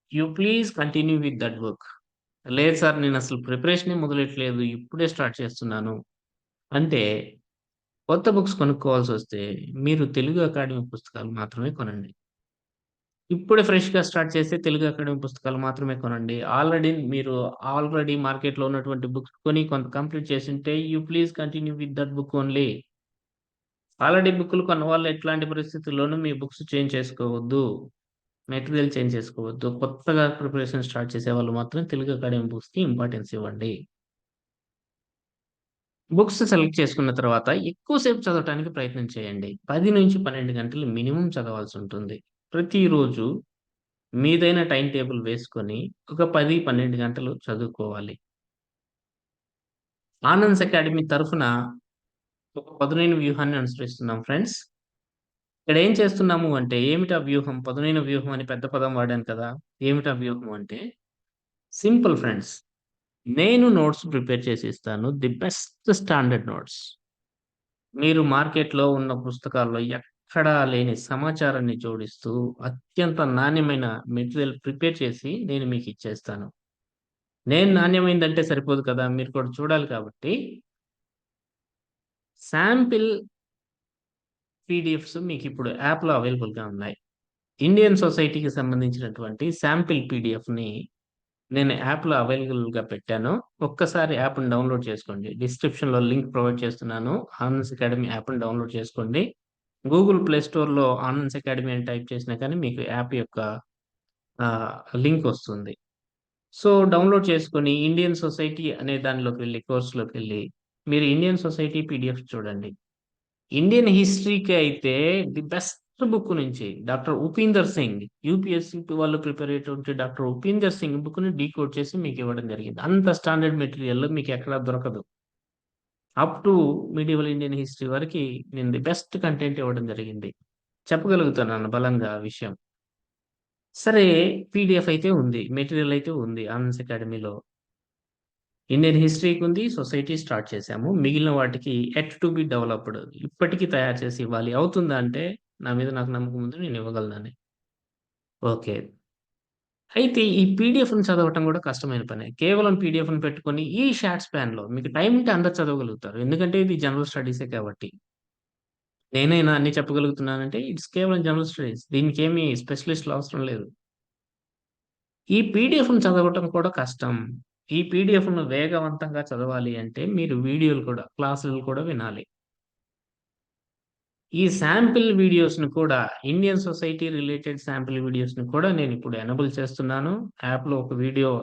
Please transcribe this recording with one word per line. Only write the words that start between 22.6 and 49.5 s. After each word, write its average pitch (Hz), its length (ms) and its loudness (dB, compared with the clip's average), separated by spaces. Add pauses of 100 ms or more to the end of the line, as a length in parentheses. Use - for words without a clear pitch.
Already 185 320 4
బుక్‌లు 180 340 0
కొన్న 160 200 0
వాళ్ళు 165 240 2
ఎట్లాంటి 156 360 -2
పరిస్థితుల్లోనూ 151 720 -4
మీ 156 160 -2
బుక్స్ 135 320 -10
చేంజ్ 139 280 -2
చేసుకోవద్దు, 123 680 -2 (880)
మెటీరియల్ 139 420 0
చేంజ్ 123 220 0
చేసుకోవద్దు. 117 540 -6 (100)
కొత్తగా 151 560 0
ప్రిపరేషన్ 135 520 -4
స్టార్ట్ 120 260 -6
చేసే 120 200 -2
వాళ్ళు 120 220 0
మాత్రం 120 320 -4
తెలుగు 135 280 -4
అకాడమీ 123 340 -2
బుక్స్‌కి 123 340 -6
ఇంపార్టెన్స్ 120 520 -2
ఇవ్వండి. 107 400 -6 (2500)
బుక్స్ 202 340 4
సెలెక్ట్ 160 320 4
చేసుకున్న 139 340 2
తర్వాత 123 380 2 (160)
ఎక్కువసేపు 240 540 0
చదవటానికి 160 500 -2
ప్రయత్నం 127 380 -6
చేయండి. 101 420 -8 (180)
పది 180 240 2
నుంచి 190 320 6
పన్నెండు 127 300 -4
గంటలు 120 340 -4
మినిమం 127 420 0
చదవాల్సి 110 480 -6
ఉంటుంది. 101 400 -10 (360)
ప్రతిరోజు 156 720 4 (880)
మీదైన 170 500 4
టైమ్ 143 280 2
టేబుల్ 131 300 -2
వేసుకొని 113 580 -6 (300)
ఒక 156 200 2
పది, 156 300 4
పన్నెండు 123 380 0
గంటలు 123 420 -4
చదువుకోవాలి. 107 760 -8 (2000)